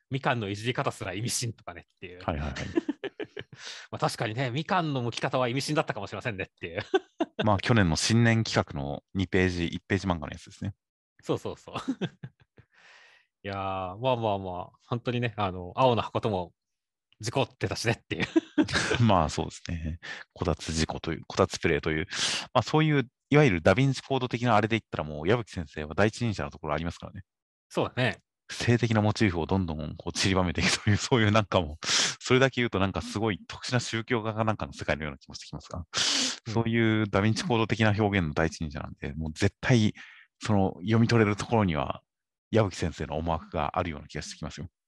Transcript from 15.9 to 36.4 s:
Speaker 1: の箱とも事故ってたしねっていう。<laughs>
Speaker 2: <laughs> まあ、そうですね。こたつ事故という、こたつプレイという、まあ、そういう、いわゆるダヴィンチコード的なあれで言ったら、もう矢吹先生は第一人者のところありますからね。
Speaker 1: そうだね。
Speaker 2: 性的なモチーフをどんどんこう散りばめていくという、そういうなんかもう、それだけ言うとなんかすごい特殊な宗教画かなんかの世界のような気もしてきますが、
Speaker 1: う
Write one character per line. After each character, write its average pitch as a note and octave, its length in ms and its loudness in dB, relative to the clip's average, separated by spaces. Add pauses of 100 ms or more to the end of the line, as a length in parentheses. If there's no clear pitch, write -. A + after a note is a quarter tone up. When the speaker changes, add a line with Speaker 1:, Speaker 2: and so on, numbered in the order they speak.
Speaker 1:
の G#2 60 0
箱 - 200 -2
と A#2+ 80 0
も F2+ 240 -4 (680)
事 G#2+ 100 -6
故 C3+ 120 2
っ - 40 -4
て - 200 -6
た G2 80 -4
し - 120 -4
ね A#2 140 2
っ - 60 -20
て - 80 -6
い E2 80 -2
う。 - 20 -4
<laughs> - 760 0
Speaker 2:
<laughs> - 20 6
ま F#2+ 220 6
あ、 C#2+ 40 -2
そ - 140 -4
う - 20 -4
で - 60 -8
す - 180 -18
ね。 E2 300 -6 (340)
こ - 120 -4
た E2 100 2
つ - 180 -6
事 D#2 140 0
故 C#2 120 -6
と E2 140 -4
い - 40 -6
う、 - 100 -12
こ - 100 -10
た G2 100 6
つ - 120 -6
プ - 80 0
レ D#2 100 2
イ D2 40 -2
と D#2 100 -2
い D#2 100 0
う、 - 60 -6 (460)
ま B2+ 60 4
あ、 - 20 2
そ D#3 180 0
う D#3 40 4
い D3+ 160 2
う、 A#2 80 -2 (220)
い C#3+ 80 6
わ D3+ 60 8
ゆ B2+ 80 6
る E2+ 100 0
ダ F#2+ 120 8
ヴ B2+ 120 2
ィ C#3 40 4
ン C3 40 2
チ - 80 -8
コ - 140 -4
ー C3 40 0
ド B2 100 -4
的 A#2+ 160 -2
な A#2+ 100 4
あ G#2 60 6
れ A2 60 2
で A2+ 80 0
言 A2 40 2
っ - 100 -16
た - 100 -8
ら、 E2 40 -2
も D2+ 180 -8
う D#2+ 60 -4
矢 A2+ 100 4
吹 - 140 -6
先 F2 160 -6
生 D#2 180 -10
は D#2 100 -8
第 G2+ 140 4
一 - 120 -8
人 A#2 120 0
者 D2 100 -6
の D2 80 -8
と - 80 -14
こ - 80 -8
ろ D2 60 0
あ D2+ 40 0
り E2 80 -2
ま E2+ 60 -4
す - 80 -10
か - 80 -14
ら - 60 -18
ね。 F#2+ 100 -14 (460)
Speaker 1:
そ - 160 -2
う - 100 -6
だ B2 60 0
ね。 A2 180 -2 (320)
Speaker 2:
性 - 260 2
的 A2+ 160 2
な G#2+ 80 4
モ G#2 100 4
チ A2 140 2
ー G2+ 60 6
フ E2+ 80 -2
を D2 80 -2
ど F#2+ 100 2
ん F#2 80 2
ど D#2+ 80 -4
ん D#2 240 -6
こ E2+ 140 -8
う - 20 -6
散 - 160 0
り F#2+ 60 4
ば F#2 80 4
め E2+ 100 0
て - 80 -2
い - 40 0
く - 180 0
と - 60 0
い G2+ 40 8
う、 G2 40 4
そ - 200 2
う A2+ 40 6
い G#2+ 60 4
う G#2 40 4
な A2 100 6
ん G2 40 2
か - 160 2
も D#2 200 -6
う、 - 60 -8 (320)
そ - 140 0
れ B2+ 60 8
だ C3 120 4
け B2+ 100 -2
言 A#2 60 2
う - 20 -2
と F#2+ 100 0
な F#2+ 60 4
ん G2 60 2
か E2 100 -4
す - 160 -6
ご A2 140 0
い F2 160 -4
特 - 180 -12
殊 - 80 -6
な B2 60 4
宗 A2+ 240 -4
教 A#2 180 -2
画 A2 120 -4
か A2 100 0
な A2 100 2
ん - 40 -6
か D2+ 100 -4
の C#2 60 -10
世 - 120 -10
界 D2+ 120 0
の D2 60 -6
よ D2+ 60 -4
う C#2+ 40 -8
な C#2 40 -16
気 - 100 -20
も D2 80 -18
し - 40 -14
て - 80 -18
き - 60 -20
ま D#2+ 80 -10
す - 60 -20
が、 - 120 -10
Speaker 1:
う - 720 -2